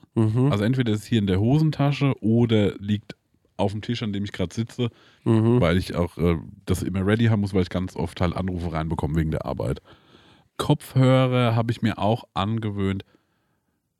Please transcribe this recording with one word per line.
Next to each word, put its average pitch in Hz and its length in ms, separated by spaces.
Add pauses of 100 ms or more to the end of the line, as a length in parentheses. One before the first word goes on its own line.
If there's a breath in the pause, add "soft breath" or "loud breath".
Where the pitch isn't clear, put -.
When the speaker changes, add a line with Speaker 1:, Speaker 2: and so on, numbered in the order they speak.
(140)
Speaker 1:
Mhm. 113 380
Speaker 2:
Also 104 120
entweder 120 280
ist 104 80
es - 60
hier 117 120
in 101 80
der 92 140
Hosentasche 143 840
oder 110 560
liegt 104 380 (400)
auf 98 160
dem 107 80
Tisch, 117 220
an 104 100
dem 101 120
ich 101 80
grad 90 200
sitze, 117 380 (340 soft breath)
Speaker 1:
Mhm. 113 360
Speaker 2:
weil 87 180
ich - 160
auch, - 240
äh, 85 180 (300)
das 92 160
immer 95 240
ready 110 200
haben 110 140
muss, 101 140
weil 92 80
ich 90 80
ganz 92 260
oft - 240
halt 85 160
Anrufe 87 360
reinbekomme 80 440
wegen 78 140
der - 160
Arbeit. 62 340 (760 soft breath)
Kopfhörer 127 1000
hab 117 140
ich - 120
mir 113 160
auch 107 260 (100)
angewöhnt. 101 680 (960)